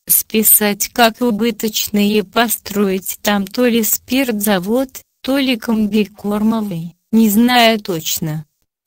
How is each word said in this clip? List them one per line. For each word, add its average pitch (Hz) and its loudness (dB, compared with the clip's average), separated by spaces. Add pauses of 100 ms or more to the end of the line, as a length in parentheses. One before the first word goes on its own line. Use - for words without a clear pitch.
списать - 0
как 226 2
убыточный 220 -2
и 214 2
построить 202 -2
там 202 0
то 247 0
ли 226 2
спиртзавод, 220 -2 (180)
то 269 -2
ли 262 0
комбикормовый, 208 -2 (160)
не 220 6
знаю 226 4
точно». 160 -6 (400)